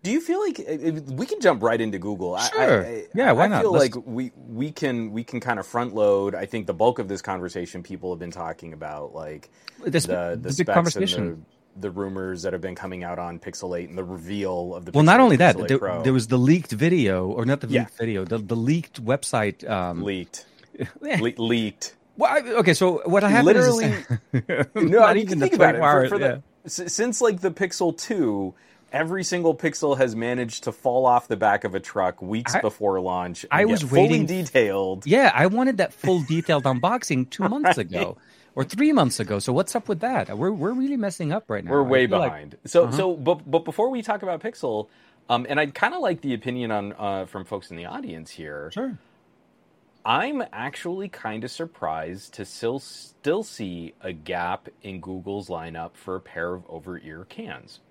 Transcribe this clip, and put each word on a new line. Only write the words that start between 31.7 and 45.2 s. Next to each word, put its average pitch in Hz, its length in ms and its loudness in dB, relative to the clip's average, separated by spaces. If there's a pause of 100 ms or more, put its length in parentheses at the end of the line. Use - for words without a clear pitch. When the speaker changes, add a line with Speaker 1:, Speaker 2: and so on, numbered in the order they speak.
Speaker 1:
a 95 60 -2
truck 92 400 -4
weeks 113 360 -4
Speaker 2:
I, - 40 4
Speaker 1:
before 101 400 0
launch 90 440 -4
and - 80 -2
Speaker 2:
I 151 80 4
Speaker 1:
get 214 100 4
Speaker 2:
was 202 120 0
Speaker 1:
fully 139 200 6
Speaker 2:
waiting 160 240 4
Speaker 1:
detailed. 104 800 0
Speaker 2:
Yeah, 220 280 6
I 139 120 6
wanted 233 320 2
that 180 160 -2
full 185 300 2
detailed 160 400 0
unboxing 135 680 0
two 190 180 -2
Speaker 1:
<laughs> - 0 -
Speaker 2:
months 202 300 2
Speaker 1:
Right. 101 80 -4
Speaker 2:
ago 90 320 -6 (360)
or 131 100 -2
three 285 280 2
months 160 280 2
ago. 104 180 -2
So 123 160 -2
what's 170 200 0
up 226 140 -4
with 185 120 -2
that? 214 360 -2
We're, 165 160 -2
we're 190 220 -2
really 262 240 -2
messing 180 340 -4
up 214 160 -6
right 104 160 -4
now. 87 60 -6
Speaker 1:
We're 139 160 4
Speaker 2:
I - 20 -4
Speaker 1:
way 131 180 6
Speaker 2:
feel 101 120 2
like 80 140 2
Speaker 1:
behind. 76 240 -16 (100)
So, 170 180 6
Speaker 2:
Uh-huh. 117 120 0
Speaker 1:
so, 185 200 2
but, 156 340 -2
but 165 140 2
before 208 240 0
we 254 140 -4
talk 208 200 -4
about 175 200 -6
Pixel, 123 460 -4 (420)